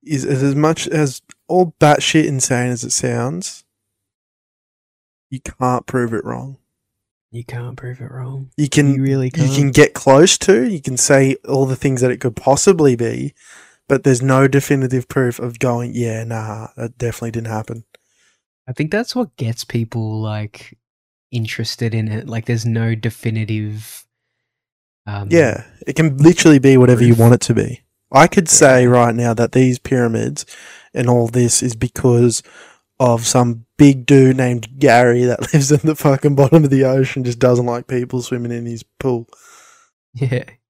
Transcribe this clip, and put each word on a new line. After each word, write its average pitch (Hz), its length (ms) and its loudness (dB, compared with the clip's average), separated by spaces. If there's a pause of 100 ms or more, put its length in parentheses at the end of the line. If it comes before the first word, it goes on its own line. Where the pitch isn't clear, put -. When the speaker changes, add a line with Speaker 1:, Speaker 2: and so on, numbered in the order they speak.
Speaker 1:
is, 139 220 -6
is 135 180 -2
as 139 120 0
much 156 320 0
as 151 340 -4 (260)
all 180 320 0
batshit 151 480 2
insane 127 440 -4
as 120 120 -8
it 123 80 -8
sounds, 127 720 -6 (1700)
you 131 100 -12
can't 127 460 -6
prove 120 280 -4
it - 120 -8
wrong. 123 320 -12 (760)
Speaker 2:
You 117 140 -16
can't 123 320 -14
prove 127 240 -16
it 120 100 -16
wrong. 131 460 -14
Speaker 1:
You 147 120 -2
can, 143 260 2
Speaker 2:
You 131 60 -4
really 135 260 -2
Speaker 1:
you 131 40 -6
can 151 240 -2
Speaker 2:
can't. 139 180 0
Speaker 1:
get 143 220 4
close 143 440 4
to, 226 300 0
you 170 120 -6
can 127 160 -8
say 135 400 2 (100)
all 135 180 0
the 131 100 -4
things 131 260 -4
that 127 100 0
it 120 80 -6
could 120 160 -6
possibly 139 600 2
be, 120 380 -6 (540)
but 135 160 0
there's 127 180 2
no 135 260 2
definitive 131 600 -2
proof 123 320 -4
of 117 180 -10
going, 120 380 -4
"Yeah, 113 300 -6
nah, 110 420 -12 (100)
that 117 220 -12
definitely 117 320 -8
didn't 113 200 -8
happen." 110 340 -10 (840)
Speaker 2:
I 127 60 -12
think 156 180 -6
that's 220 240 -6
what 247 200 -6
gets 117 300 -8
people, 110 560 -6
like, 107 560 -12 (540)
interested 113 640 -8
in 110 120 -4
it. 110 220 -8
Like, 113 160 -8
there's 117 220 -4
no 113 260 -2
definitive, 107 1120 -8 (1000)
um, 101 240 -10
Speaker 1:
Yeah, 143 340 2 (220)
it - 80 -6
can 156 220 0
literally 151 420 6
be 135 180 6
whatever 123 240 6
you 120 140 6
Speaker 2:
proof. 113 40 -2
Speaker 1:
want 117 140 8
it 117 80 2
to 120 140 -2
be. 107 260 -4 (300)
I 143 160 6
could 175 200 0
say 131 360 6
Speaker 2:
Yeah. 123 60 4
Speaker 1:
right 120 260 4
now 117 180 -2
that 113 200 -2
these 127 260 2
pyramids 120 640 -4 (480)
and 120 160 -2
all 120 180 2
this 120 360 0
is 120 120 -4
because 120 680 0 (580)
of 117 260 0
some 120 380 0 (120)
big 139 280 4
dude 131 320 4
named 123 420 -4
Gary 123 460 4
that 123 160 -2
<laughs> - 120 -6
lives 135 200 2
in 147 100 2
the 156 120 -2
fucking 143 400 0
bottom 143 280 4
of 139 60 0
the 135 160 2
ocean, 131 400 -2
just 120 140 -6
doesn't 123 260 2
like 120 220 -6
people 123 340 -6
swimming 120 320 -8
in 120 120 -10
his 117 180 -12
pool. 120 440 -6 (840)
Speaker 2:
Yeah. 127 320 -6 (240)